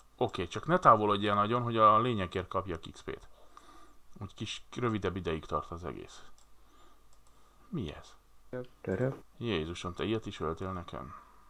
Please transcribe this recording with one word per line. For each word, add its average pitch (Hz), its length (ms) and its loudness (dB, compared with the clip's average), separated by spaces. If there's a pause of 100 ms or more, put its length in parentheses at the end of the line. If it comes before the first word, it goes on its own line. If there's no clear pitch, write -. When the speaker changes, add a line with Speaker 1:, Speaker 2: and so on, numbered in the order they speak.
(160)
Speaker 1:
Oké, 104 300 0
csak - 200 -6
ne 170 120 4
távolodj 104 500 8
el 101 60 4
nagyon, 107 280 2
hogy 117 140 -2
a 107 220 10
lényekért 98 500 0
kapjak 90 320 -4 (120)
X - 100 -18
P-t. - 260 -10 (920)
Úgy 101 140 -10
kis, - 300 -10 (120)
rövidebb 104 400 0
ideig 82 300 -2
tart - 240 -4
az 85 140 -10
egész. 52 400 -10 (1400)
Mi 107 260 -6
ez? - 220 -18 (640)
Speaker 2:
Török. 123 420 -2 (140)
Speaker 1:
Jézusom, 90 580 -4
te 73 100 -4
ilyet 107 220 -2
is 101 140 -10
öltél 82 320 -4
nekem? 87 420 -10 (340)